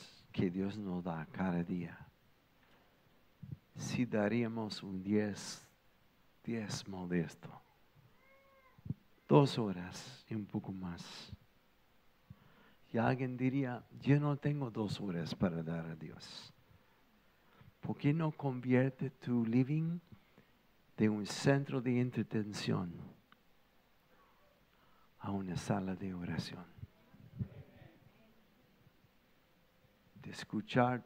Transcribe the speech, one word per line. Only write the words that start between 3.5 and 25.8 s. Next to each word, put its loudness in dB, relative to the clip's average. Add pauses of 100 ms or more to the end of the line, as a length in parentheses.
si 0
daríamos 0
un -6
diez, 0 (760)
diez -4
modesto, -2 (1800)
dos 8
horas -6
y -4
un -4
poco -4
más. -10 (1600)
Y 0
alguien 2
diría, 0 (160)
"Yo 6
no 2
tengo -2
dos -2
horas -2
para 0
dar -4
a -8
Dios". -14 (1300)
¿Por -4
qué 4
no 2
convierte 2
tu 0
living 2 (960)
de 6
un 2
centro 2
de 2
entretención 0 (2250)
a -6
una 0
sala 0